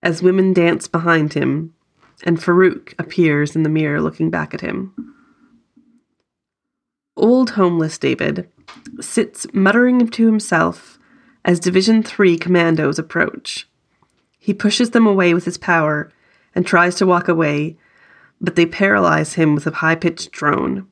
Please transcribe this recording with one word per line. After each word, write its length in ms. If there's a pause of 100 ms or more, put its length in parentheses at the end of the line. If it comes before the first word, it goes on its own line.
as 180
women 320
dance 340
behind 460
him, 400 (500)
and 160
Farouk 600
appears 560
in 80
the 60
mirror 320
looking 280
back 240
at 80
him. 520 (2000)
Old 360
homeless 460
David 500 (540)
sits 520
muttering 560
to 160
himself 760 (440)
as 160
Division 440
Three 340
commandos 640
approach. 680 (680)
He 160
pushes 380
them 160
away 260
with 120
his 120
power 540 (420)
and 120
tries 300
to 120
walk 200
away, 480 (640)
but 160
they 100
paralyze 680
him 220
with 100
a 60
high-pitched 600
drone. 600